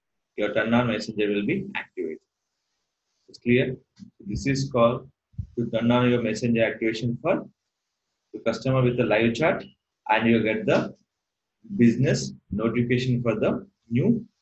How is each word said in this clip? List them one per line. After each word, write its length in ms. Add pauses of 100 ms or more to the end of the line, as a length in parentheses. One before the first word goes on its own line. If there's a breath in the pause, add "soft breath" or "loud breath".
(380)
your 160
turn 200
on 140
messenger 400
will 180
be 200 (100)
activated. 440 (1080)
It's 120
clear? 360 (500)
This 220
is 240
called 380 (480)
to 140
turn 200
on 180
your 120
messenger 420
activation 580
for 260 (880)
the 60
customer 420
with 160
the 80
live 280
chat, 300 (460)
and 200
you 140
get 220
the 280 (840)
business 560 (180)
notification 720
for 140
the 300 (240)
new 360 (160)